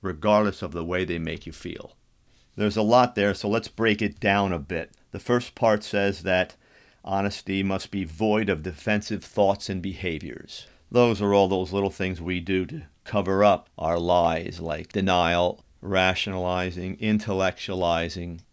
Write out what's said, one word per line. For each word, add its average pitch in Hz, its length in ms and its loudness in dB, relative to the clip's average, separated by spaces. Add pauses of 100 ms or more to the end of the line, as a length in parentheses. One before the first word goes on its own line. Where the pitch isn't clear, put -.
regardless 101 640 0
of 85 100 -8
the 85 120 -6
way 90 200 -2
they 85 140 -4
make 80 280 -8
you 82 60 -12
feel. - 400 -14 (640)
There's 104 200 0
a 110 60 2
lot 120 340 6
there, 101 180 2
so 104 140 -6
let's 110 200 -2
break 110 320 0
it 104 180 -2
down 98 340 2
a 85 60 -2
bit. 80 340 -8 (180)
The 98 80 -12
first 123 360 -2
part 107 300 2
says 101 380 -2
that 92 340 0 (480)
honesty 98 580 -2
must 95 280 -2
be 98 140 -4
void 104 440 0
of 82 140 -2
defensive 104 640 -4
thoughts 101 440 0
and 95 140 -6
behaviors. 85 840 -8 (240)
Those 117 300 4
are 101 140 2
all 98 140 6
those 92 240 0
little 98 180 0
things 92 300 -4
we 87 200 -4
do 92 260 0
to 147 160 -12 (220)
cover 98 400 2
up 98 240 4 (100)
our 85 200 0
lies, 85 640 2
like 82 320 -6
denial, 90 720 2 (160)
rationalizing, 92 1160 -2
intellectualizing, 90 1400 -2 (120)